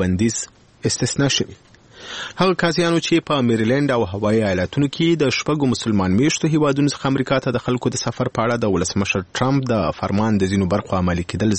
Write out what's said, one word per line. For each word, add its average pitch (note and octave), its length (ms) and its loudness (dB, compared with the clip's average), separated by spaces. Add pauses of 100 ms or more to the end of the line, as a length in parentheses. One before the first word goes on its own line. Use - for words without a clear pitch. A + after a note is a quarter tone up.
بندیز F#2 400 0 (400)
استثنا - 560 0
شوي. - 240 -8 (760)
هغه F#3 140 2
قاضیانو E3+ 460 0
چې E3 280 0
په C#3+ 180 0
میریلینډ A#2+ 460 2
او A#2+ 180 0
هوایي G#2 340 0
ایالتونو F#2+ 440 0
کې E3 340 0
د C3 160 2
شپږو D3 340 0
مسلمان G2+ 480 2
میشتو D#3 320 2
هیوادونو C#3+ 420 2
څخه - 180 -2
امریکا C3+ 340 0
ته B2+ 100 0
د A#2 100 -4
خلکو B2 280 -2
د A#2 80 -6
سفر B2 340 -4
په A2+ 80 0
اړه A#2+ 200 0
د G#2 100 2
ولسمشر F#2 500 -2 (160)
ټرمپ C3 320 2
د G2+ 160 0 (100)
فرمان G#2 400 0
د F#2+ 140 0
ځینو G2 220 2
برخو G2 240 -2
عملي F2+ 260 0
کېدل G2+ 360 -2